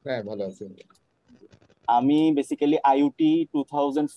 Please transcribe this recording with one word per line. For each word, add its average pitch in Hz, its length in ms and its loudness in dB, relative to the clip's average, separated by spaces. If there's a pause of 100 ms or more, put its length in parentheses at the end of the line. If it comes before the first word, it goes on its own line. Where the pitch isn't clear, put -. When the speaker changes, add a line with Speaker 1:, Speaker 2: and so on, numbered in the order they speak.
Speaker 1:
হ্যাঁ, 127 200 -8
ভালো 101 240 -8
আছি। 95 360 -16 (1040)
Speaker 2:
আমি 151 440 2
basically 147 520 0
আইওটি 143 720 2
টু 143 100 -2
থাউজেন্ড 143 540 -2